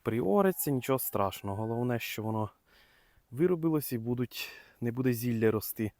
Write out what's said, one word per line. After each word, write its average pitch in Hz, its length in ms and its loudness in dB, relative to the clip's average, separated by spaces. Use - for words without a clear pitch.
приориться, 185 680 2
нічого 131 280 2
страшного. 101 680 -2
Головне, 120 320 0
що - 240 -8
воно 110 260 -2
виробилось 160 600 0
і 127 60 -2
будуть, 120 520 -4
не 120 100 -2
буде 127 220 0
зілля 113 380 2
рости 107 480 -2